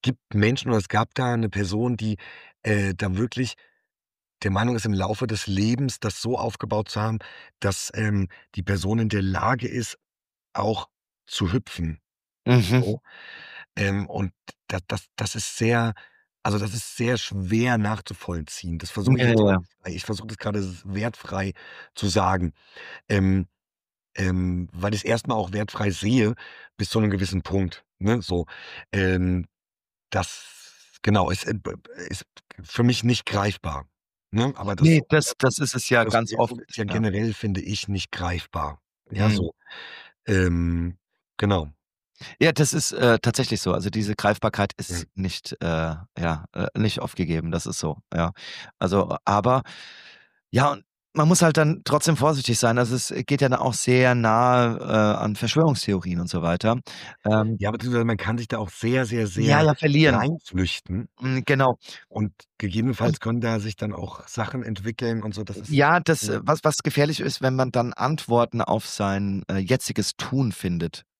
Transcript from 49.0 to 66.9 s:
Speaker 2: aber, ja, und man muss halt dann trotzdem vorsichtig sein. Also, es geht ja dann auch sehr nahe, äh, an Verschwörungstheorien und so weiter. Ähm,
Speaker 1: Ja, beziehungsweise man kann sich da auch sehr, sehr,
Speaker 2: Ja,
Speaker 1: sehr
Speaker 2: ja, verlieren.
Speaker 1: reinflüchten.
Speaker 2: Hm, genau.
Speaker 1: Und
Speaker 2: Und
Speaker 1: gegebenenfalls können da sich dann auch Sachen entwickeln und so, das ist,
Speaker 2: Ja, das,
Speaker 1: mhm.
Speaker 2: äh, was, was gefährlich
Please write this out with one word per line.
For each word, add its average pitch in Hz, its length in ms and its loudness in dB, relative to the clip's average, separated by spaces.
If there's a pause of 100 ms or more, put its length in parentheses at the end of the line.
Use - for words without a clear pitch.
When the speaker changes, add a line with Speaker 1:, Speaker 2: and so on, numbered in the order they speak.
Speaker 2:
aber, 120 380 2 (880)
ja, 143 220 4
und 101 120 -10 (300)
man 151 140 4
muss 175 140 6
halt 160 160 6
dann 156 260 2
trotzdem 151 320 2
vorsichtig 131 420 2
sein. 120 200 4
Also, 120 180 2
es - 160 -4 (140)
geht 139 160 0
ja 135 60 4
dann 123 120 2
auch 127 140 0
sehr 127 400 4
nahe, 120 640 4
äh, 107 400 2
an 107 180 -2
Verschwörungstheorien 104 840 0
und 87 80 -4
so 87 140 -2
weiter. 110 380 2 (440)
Ähm, 107 340 2
Speaker 1:
Ja, 101 120 -2
beziehungsweise 117 340 0
man 117 140 0
kann 113 200 -4
sich 117 100 -8
da 117 100 -4
auch 104 120 -6
sehr, 123 360 0
sehr, 110 280 -2
Speaker 2:
Ja, 143 260 4
Speaker 1:
sehr - 20 4
Speaker 2:
ja, 151 120 4
verlieren. 147 460 4
Speaker 1:
reinflüchten. 101 880 -4 (120)
Speaker 2:
Hm, 131 260 -2
genau. 131 320 2 (300)
Speaker 1:
Und 104 240 -4 (680)
Speaker 2:
Und 143 180 0
Speaker 1:
gegebenenfalls - 40 -14
können 117 200 -2
da 113 200 0
sich 107 160 -6
dann 104 160 -6
auch - 360 -12
Sachen 117 340 -6
entwickeln 113 600 -4
und 107 120 -6
so, 104 100 -8
das 104 160 -10
ist, 107 100 -12
Speaker 2:
Ja, 151 300 4
das, 156 280 0
Speaker 1:
mhm. - 0 -
Speaker 2:
äh, 110 140 -2
was, 156 220 0
was 156 180 2
gefährlich 147 380 2